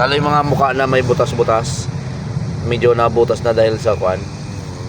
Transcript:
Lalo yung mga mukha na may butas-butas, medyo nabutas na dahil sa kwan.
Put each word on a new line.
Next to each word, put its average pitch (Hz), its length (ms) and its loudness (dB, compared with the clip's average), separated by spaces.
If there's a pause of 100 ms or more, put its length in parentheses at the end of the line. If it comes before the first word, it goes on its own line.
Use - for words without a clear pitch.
Lalo 135 160 2
yung 147 160 2
mga 147 160 4
mukha 139 240 2
na 131 160 0
may 131 160 2
butas-butas, 117 800 0 (800)
medyo 117 320 4
nabutas 117 480 2
na 117 80 2
dahil 110 240 2
sa 107 240 0
kwan. 92 180 0 (720)